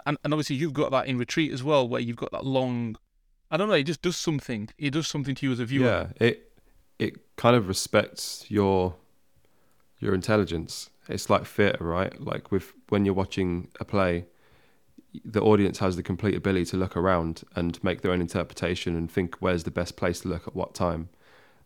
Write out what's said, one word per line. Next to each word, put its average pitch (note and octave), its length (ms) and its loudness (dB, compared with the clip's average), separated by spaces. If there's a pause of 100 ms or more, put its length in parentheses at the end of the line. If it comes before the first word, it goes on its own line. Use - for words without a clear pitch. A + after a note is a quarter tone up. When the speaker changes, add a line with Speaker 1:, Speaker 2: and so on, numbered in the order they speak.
Speaker 1:
and, D3 160 0
and D3 100 -2
obviously D3+ 240 -2
you've C#3+ 180 -2
got C3+ 180 0
that C3 160 2
in B2+ 100 -2
Retreat D3 340 0
as B2+ 120 -6
well, C#3 240 4
where A#2+ 120 -2
you've A#2 160 -4
got - 160 -8
that - 120 -6
long, B2 520 0 (540)
I D#3 60 0
don't G3 120 0
know, G3+ 60 4
it D3 100 6
just D#3+ 180 -4
does F3+ 140 0
something. B2+ 520 -4 (100)
It C#3+ 120 -2
does D3+ 180 -2
something C3+ 260 -4
to C#3 120 -4
you C3 60 2
as A#2 60 -2
a B2 60 -4
viewer. C3 220 2 (340)
Speaker 2:
Yeah, A2+ 60 6
it, - 260 0 (480)
it - 360 -6
kind A#2+ 200 6
of G#2 100 2
respects - 840 -2
your, G2 460 2 (1040)
your G2+ 160 0
intelligence. F2+ 760 -2 (180)
It's - 200 -4
like G2 180 4
theatre, - 360 2
right? E2+ 380 -2
Like, - 320 -8
with, - 220 -2 (160)
when G2+ 140 4
you're G2 100 4
watching F2+ 540 -2 (120)
a - 40 -10
play, F2+ 420 0 (960)
the A2 180 0
audience G2+ 380 6
has F#2 160 2
the F2+ 60 -4
complete G2 340 -2
ability F#2 300 2
to F#2+ 100 -4
look F#2 200 -2
around E2+ 460 2 (140)
and E2+ 280 -2
make F#2 180 0
their F#2 100 2
own F2+ 80 2
interpretation E2+ 760 -2
and E2 140 -2
think F2+ 300 -2
where's F2+ 240 0
the F2 60 -6
best - 260 -4
place F2+ 240 -2
to F#2 80 -6
look E2+ 200 -6
at - 60 -10
what F#2 200 -6
time. E2+ 340 -2 (580)